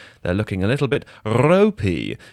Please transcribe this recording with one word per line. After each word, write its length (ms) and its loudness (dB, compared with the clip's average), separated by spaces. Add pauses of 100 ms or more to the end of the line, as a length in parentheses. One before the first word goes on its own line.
(220)
they're 100 -2
looking 320 -2
a 40 0
little 200 0
bit 160 -4 (440)
ropey 680 0 (160)